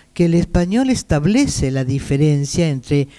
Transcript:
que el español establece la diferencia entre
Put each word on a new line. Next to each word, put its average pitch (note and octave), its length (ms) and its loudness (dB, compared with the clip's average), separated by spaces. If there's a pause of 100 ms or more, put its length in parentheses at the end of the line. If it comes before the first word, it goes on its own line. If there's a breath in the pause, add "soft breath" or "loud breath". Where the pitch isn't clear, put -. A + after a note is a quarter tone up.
(140 loud breath)
que E3+ 120 2
el E3 80 2
español F#3 560 0
establece F3 840 0
la C3+ 120 -2
diferencia C#3+ 840 0
entre C#3 500 -2